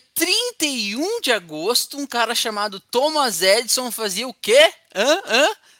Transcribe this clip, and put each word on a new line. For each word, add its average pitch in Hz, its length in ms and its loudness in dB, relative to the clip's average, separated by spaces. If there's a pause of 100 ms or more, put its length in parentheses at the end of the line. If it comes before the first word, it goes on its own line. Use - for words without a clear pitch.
(140)
trinta 415 520 -2
e 226 320 -4
um 415 240 -4
de 262 100 0
agosto, 185 640 -4
um 285 80 -8
cara 233 300 -2
chamado 208 460 -4
Thomas 262 600 0
Edison 226 500 2
fazia 214 360 -4
o 247 60 -10
quê? 277 400 4 (200)
Hã? 285 320 2
Hã? 262 240 2 (300)